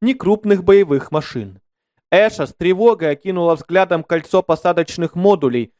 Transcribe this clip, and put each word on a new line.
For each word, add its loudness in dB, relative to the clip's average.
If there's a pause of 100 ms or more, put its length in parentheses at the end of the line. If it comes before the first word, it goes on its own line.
ни 0
крупных 0
боевых 2
машин. -8 (500)
Эша 2
с -14
тревогой 0
окинула -2
взглядом -2
кольцо -2
посадочных -2
модулей, 0